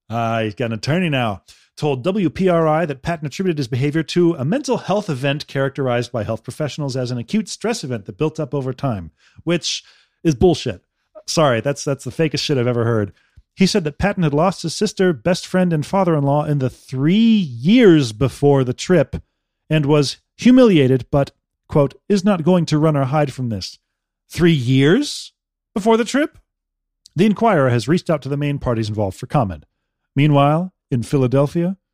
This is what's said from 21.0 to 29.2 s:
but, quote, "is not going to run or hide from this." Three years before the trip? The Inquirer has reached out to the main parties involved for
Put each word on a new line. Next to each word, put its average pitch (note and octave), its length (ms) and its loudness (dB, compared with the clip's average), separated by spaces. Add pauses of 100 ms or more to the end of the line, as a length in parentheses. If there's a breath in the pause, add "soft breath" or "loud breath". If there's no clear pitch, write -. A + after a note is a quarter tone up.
but, C#3 220 0 (360)
quote, C#3+ 400 0
"is G3 160 0
not F#3 200 0
going F3 220 2
to D#3 120 0
run D3+ 180 2
or C#3 80 0
hide C#3+ 300 -2
from B2 160 -6
this." G2 280 -10 (520)
Three E3+ 220 4
years C#3 800 0 (420)
before A3 220 2
the A#3 80 0
trip? D4 340 -2 (800)
The E3 80 4
Inquirer F#3+ 460 2
has A#2+ 180 0
reached F3 220 0
out D3+ 120 0
to C3 60 -10
the C#3+ 80 -4
main C#3+ 220 -4
parties A2+ 320 -2
involved G2+ 260 -4
for - 100 -12